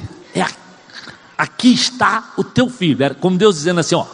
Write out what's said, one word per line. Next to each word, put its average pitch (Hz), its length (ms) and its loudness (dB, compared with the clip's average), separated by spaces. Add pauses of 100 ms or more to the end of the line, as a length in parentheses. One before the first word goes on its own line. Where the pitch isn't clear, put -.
(360)
é 185 60 -2
a-, 175 100 -4 (880)
aqui 226 360 2
está 214 600 -2
o - 80 -2
teu 247 260 -2
filho. 147 320 0
Era 135 140 0
como 185 220 0
Deus 202 180 4
dizendo 170 240 -2
assim: 165 160 0
ó, 151 180 0